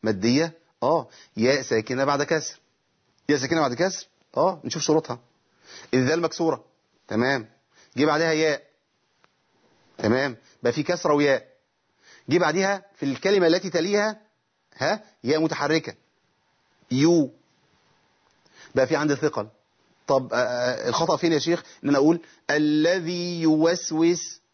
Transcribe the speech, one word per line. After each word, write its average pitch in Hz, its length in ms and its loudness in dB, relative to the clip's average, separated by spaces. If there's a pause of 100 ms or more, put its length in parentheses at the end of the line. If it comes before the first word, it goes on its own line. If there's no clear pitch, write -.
مادية؟ 117 560 -2 (240)
آه. 143 260 0 (280)
ياء 131 260 0
ساكنة 123 420 -2
بعد 139 180 0
كسر. 151 380 -4 (680)
ياء 147 100 2
ساكنة 135 220 -2
بعد 135 140 0
كسر؟ 180 320 -4 (300)
آه، 165 280 0
نشوف - 180 -8
شروطها. 147 380 -2 (760)
الذال 131 260 2
مكسورة. 165 440 -4 (440)
تمام. 117 400 -2 (480)
جه 151 100 2
بعدها 160 260 2
ياء. 156 300 0 (1400)
تمام. 127 380 0 (260)
بقى 120 100 0
في 151 100 -4
كسرة 165 320 -2
وياء. 143 320 2 (800)
جه 151 100 0
بعدها 190 460 0 (100)
في - 80 -12
الكلمة 190 440 0
التي 180 240 2
تليها، 202 500 -2 (560)
ها، 190 280 -4 (200)
ياء 147 180 0
متحركة. 151 520 -2 (960)
يو. 143 400 2 (1400)
بقى 131 120 4
في 156 100 0
عندي 147 200 2
ثقل. 131 320 -2 (580)
طب، 135 260 2
آه، - 40 -2
آه، 123 520 0
الخطأ 160 280 0
فين 165 160 0
يا 156 60 2
شيخ؟ 170 240 -2 (220)
إن - 40 -2
أنا 143 100 4
أقول 156 220 4 (300)
الذي 170 880 0
يوسوس. 165 1000 0 (140)